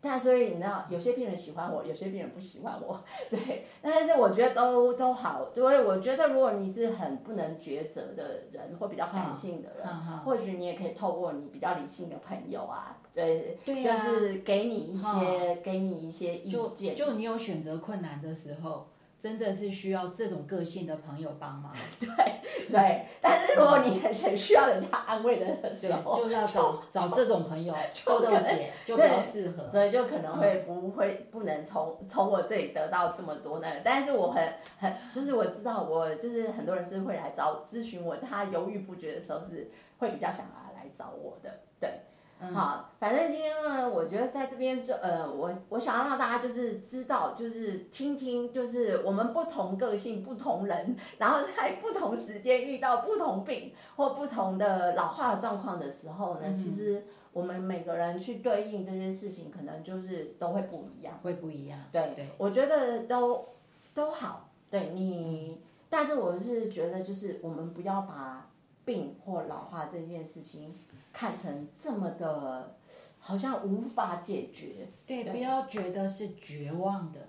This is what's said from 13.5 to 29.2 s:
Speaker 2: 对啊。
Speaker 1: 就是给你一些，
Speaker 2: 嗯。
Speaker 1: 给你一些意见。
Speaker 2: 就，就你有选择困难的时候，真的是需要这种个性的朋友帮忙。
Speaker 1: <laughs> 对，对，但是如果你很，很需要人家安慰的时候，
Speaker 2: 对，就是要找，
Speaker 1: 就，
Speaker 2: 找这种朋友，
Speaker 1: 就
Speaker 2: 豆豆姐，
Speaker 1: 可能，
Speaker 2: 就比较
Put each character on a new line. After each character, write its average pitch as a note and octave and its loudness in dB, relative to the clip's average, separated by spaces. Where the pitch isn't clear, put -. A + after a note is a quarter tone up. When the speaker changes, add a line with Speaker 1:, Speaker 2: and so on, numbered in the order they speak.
Speaker 2:
对 C4+ -2
啊。 A3+ 6
Speaker 1:
就 A3+ 2
是 G3+ 2
给 G3+ 2
你 A#3 0
一 F3+ -4
些， G3+ -4
Speaker 2:
嗯。 E3+ -4
Speaker 1:
给 F#3+ -2
你 F3 -2
一 - -8
些 F3 -4
意 G3+ -10
见。 - -4
Speaker 2:
就， C#4+ 0
就 C#4 0
你 G#3+ -2
有 A3+ -2
选 F3+ -4
择 D#3+ -4
困 F#3+ -6
难 D3 -6
的 D#3+ -8
时 D3 -8
候， D#3 -8
真 A3 -6
的 G3+ 0
是 G3+ -2
需 F#3+ -4
要 F3+ 0
这 G#3 -4
种 D#3+ -6
个 F3 -2
性 E3+ -6
的 D#3 -4
朋 D3+ -10
友 D3+ -6
帮 C#3+ -10
忙。 C#3+ -12
Speaker 1:
<laughs> - -14
对， A#3 -4
对， G3 8
但 - 8
是 - 6
如 D4 12
果 C#4+ 10
你 B3 4
很， - 2
很 G3+ 2
需 - 6
要 A4+ 12
人 F#3+ 4
家 F#3 -4
安 A3 -2
慰 A#3 6
的 - -2
时 F#3+ -2
候， - 0
Speaker 2:
对， A#3 4
就 A3+ 2
是 A3+ 2
要 A3 2
找， E3+ 6
Speaker 1:
就， - -4
Speaker 2:
找 F3 2
这 B3 6
种 G3 4
朋 E3 -4
友， E3+ -2
Speaker 1:
就 - -8
Speaker 2:
豆 A#4+ 6
豆 A4 6
姐， - 10
Speaker 1:
可 - 2
能， - 0
Speaker 2:
就 A3+ -2
比 D4 10
较 A#3 8